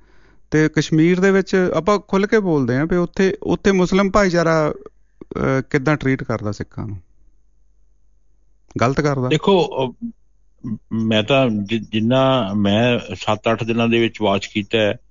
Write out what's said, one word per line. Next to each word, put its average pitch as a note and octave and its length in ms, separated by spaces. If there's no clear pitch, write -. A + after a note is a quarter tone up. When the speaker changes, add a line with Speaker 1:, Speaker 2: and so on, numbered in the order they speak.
Speaker 1:
ਤੇ D#3 180
ਕਸ਼ਮੀਰ D#3+ 520
ਦੇ G3 100
ਵਿੱਚ F#3+ 440
ਆਪਾਂ F#3+ 240
ਖੁੱਲ੍ਹ G3 280
ਕੇ A3+ 120
ਬੋਲਦੇ C#3+ 380
ਹਾਂ D3 100
ਵੀ F3+ 100
ਉੱਥੇ, F3+ 460
ਉੱਥੇ G3 300
ਮੁਸਲਿਮ F#3+ 380
ਭਾਈਚਾਰਾ, E3 600
ਅਹ, - 1000
ਕਿੱਦਾਂ D3 260
ਟਰੀਟ C3 260
ਕਰਦਾ G#2+ 300
ਸਿੱਖਾਂ - 340
ਨੂੰ? G2+ 100
ਗਲਤ C3+ 200
ਕਰਦਾ? C3+ 280
Speaker 2:
ਦੇਖੋ, D#3+ 360
ਅਹ, - 440
ਮੈਂ A2 300
ਤਾਂ C3+ 260
ਜਿ-, G#2+ 440
ਜਿੰਨਾ B2 640
ਮੈਂ G#2+ 420
ਸੱਤ G#2+ 260
ਅੱਠ A2 120
ਦਿਨਾਂ A#2 240
ਦੇ A#2 120
ਵਿੱਚ A2 220
ਵਾਚ G2+ 240
ਕੀਤਾ G#2+ 320
ਹੈ G#2 200